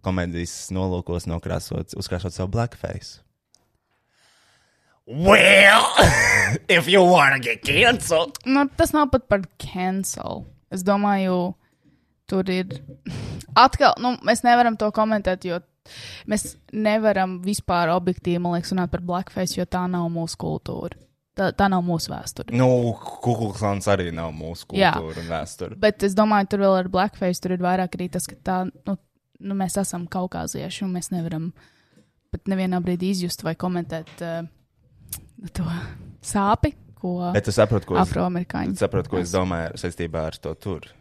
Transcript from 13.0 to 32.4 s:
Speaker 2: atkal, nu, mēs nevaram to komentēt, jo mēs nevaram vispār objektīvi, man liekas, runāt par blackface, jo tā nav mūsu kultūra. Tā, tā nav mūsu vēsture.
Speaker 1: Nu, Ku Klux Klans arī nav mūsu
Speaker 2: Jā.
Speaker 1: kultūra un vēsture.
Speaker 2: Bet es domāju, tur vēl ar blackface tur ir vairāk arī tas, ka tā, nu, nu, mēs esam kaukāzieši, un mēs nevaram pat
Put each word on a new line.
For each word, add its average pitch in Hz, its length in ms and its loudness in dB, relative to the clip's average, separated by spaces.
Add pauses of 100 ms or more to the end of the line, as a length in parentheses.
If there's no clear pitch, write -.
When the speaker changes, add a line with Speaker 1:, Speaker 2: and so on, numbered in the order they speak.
Speaker 2:
atkal, 262 420 6
nu, 247 220 -2
mēs - 260 0
nevaram 240 320 4
to 214 160 0
komentēt, 214 560 0
jo 170 80 -4 (680)
mēs - 260 -4 (160)
nevaram 208 720 0
vispār 180 480 0
objektīvi, 180 480 0
man 175 160 -2
liekas, 170 160 -4
runāt 185 240 -2
par 175 80 -4
blackface, 175 560 -4
jo 180 80 -2
tā 180 220 -4
nav 175 220 -2
mūsu 165 280 -6
kultūra. - 640 -8 (380)
Tā, 190 160 0
tā 196 180 4
nav 185 100 2
mūsu 175 300 -2
vēsture. - 420 -10
Speaker 1:
Nu, 127 140 4 (260)
Ku - 400 -4
Klux 113 240 -4
Klans 101 300 -2
arī 95 240 2
nav 82 180 -6
mūsu 80 440 -12
Speaker 2:
Jā. 190 200 4
Speaker 1:
kultūra 80 300 -8
un 82 80 -10
vēsture. - 480 -8
Speaker 2:
Bet 214 260 2
es 196 80 2
domāju, 208 380 4
tur 202 100 0
vēl 196 140 4
ar 185 160 -2
blackface 185 500 -2
tur 185 140 -2
ir 180 80 -4
vairāk 185 340 -2
arī 180 140 -6
tas, 180 180 -6
ka - 80 -18
tā, 185 200 -4 (260)
nu, 202 140 -4 (400)
nu, 196 200 -6
mēs 190 220 -2
esam 175 260 -6
kaukāzieši, 170 800 -8
un 185 80 -4
mēs 175 160 -6
nevaram 165 400 -6 (840)
pat - 120 -12